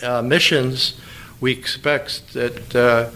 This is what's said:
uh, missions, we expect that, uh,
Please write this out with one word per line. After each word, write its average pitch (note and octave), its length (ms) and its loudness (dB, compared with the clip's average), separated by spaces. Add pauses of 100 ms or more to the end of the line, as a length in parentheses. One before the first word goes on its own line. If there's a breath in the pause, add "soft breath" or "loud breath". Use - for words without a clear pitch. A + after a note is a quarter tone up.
uh, B2 200 0
missions, C3 760 2 (420 loud breath)
we B2+ 120 2
expect - 840 -4
that, A#2+ 420 -4
uh, A#2 400 4